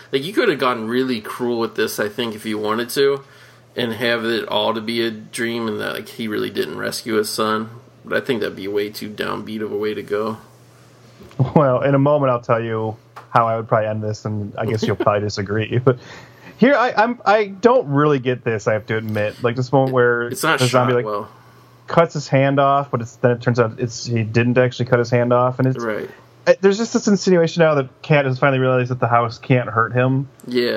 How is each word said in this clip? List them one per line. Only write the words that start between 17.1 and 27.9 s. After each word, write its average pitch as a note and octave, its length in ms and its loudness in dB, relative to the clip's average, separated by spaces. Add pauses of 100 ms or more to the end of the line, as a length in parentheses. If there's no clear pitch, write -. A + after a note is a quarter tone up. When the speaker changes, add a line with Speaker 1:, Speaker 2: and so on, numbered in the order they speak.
Speaker 2:
I G#3 200 4
don't G3 420 2
really C#3+ 320 2
get B2+ 240 -2
this, A2+ 240 -2
I A2+ 60 2
have G#2+ 140 -2
to A2+ 100 -2
admit. G#2+ 460 -4
Like, A#2+ 120 2
this B2+ 160 -2
moment C3+ 220 4
where A#2+ 340 2
Speaker 1:
It's B2 160 -6
not D#3 160 2
Speaker 2:
the B2+ 80 4
zombie, B2 240 2
Speaker 1:
shot B2 60 2
Speaker 2:
like, A#2 80 -2
Speaker 1:
well. G#2 240 -6 (580)
Speaker 2:
cuts E3 260 2
his D3+ 140 -6
hand C#3 320 4
off, C#3 320 2
but A2+ 100 -2
it's, A2 160 -12
then B2 140 2
it A#2+ 100 0
turns A#2+ 180 0
out A2 200 0
it's, A#2 260 -6
he A#2 180 0
didn't A#2 340 2
actually B2+ 280 2
cut A#2+ 140 2
his A#2 100 0
hand B2 240 2
off, B2+ 260 2
and C3 80 2
it's B2 160 -2
Speaker 1:
Right. A2 260 -6 (380)
Speaker 2:
uh, F3 140 6
there's G3 160 4
just A3+ 160 -4
this A#3 160 0
insinuation F3 520 4
now D#3 140 6
that C3 140 0 (120)